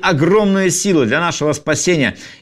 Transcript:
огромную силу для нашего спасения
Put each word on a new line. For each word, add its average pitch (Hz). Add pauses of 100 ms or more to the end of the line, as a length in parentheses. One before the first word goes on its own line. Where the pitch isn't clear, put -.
огромную 190
силу 165
для 139
нашего 151
спасения 151 (260)